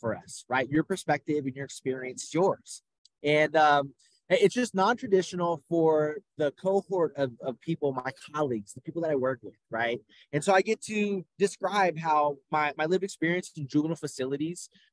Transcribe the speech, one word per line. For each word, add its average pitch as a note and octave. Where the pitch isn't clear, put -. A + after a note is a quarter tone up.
for A2+
us, -
right? C3
Your D3+
perspective D3+
and C3
your C#3
experience B2+
is -
yours. -
And, D3+
um, C#3+
i-, C#3+
it's G3
just B3
non-traditional F#3
for D#3
the D3
cohort F#3
of, C#3
of B2+
people, D3+
my B2+
colleagues, B2+
the -
people E3
that D#3+
I D3
work C3
with, G2
right? A#2
And D3
so G3
I F#3+
get G#3
to G#3
describe F#3+
how D3+
my, D3+
my D#3
lived F#3
experience F3
in C#3+
juvenile D#3
facilities C#3+